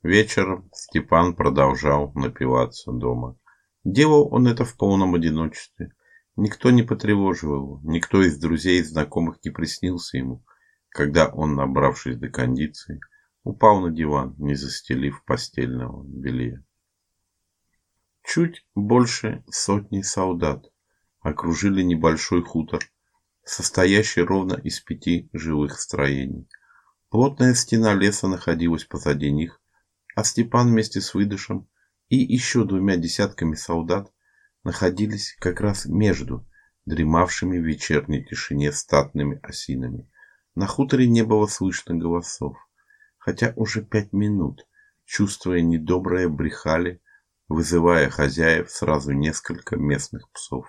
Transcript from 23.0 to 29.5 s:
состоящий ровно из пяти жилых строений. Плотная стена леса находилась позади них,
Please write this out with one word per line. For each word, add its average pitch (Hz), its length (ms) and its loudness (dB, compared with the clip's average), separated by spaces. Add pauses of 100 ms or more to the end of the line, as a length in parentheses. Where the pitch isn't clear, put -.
состоящий 98 760 2
ровно 92 320 0
из - 260 -8
пяти 82 520 -4
жилых 76 460 -4
строений. 67 680 -4 (600)
Плотная 127 460 4
стена 113 400 2
леса 98 320 2
находилась 85 580 0
позади 71 460 -2
них, 73 300 -4 (560)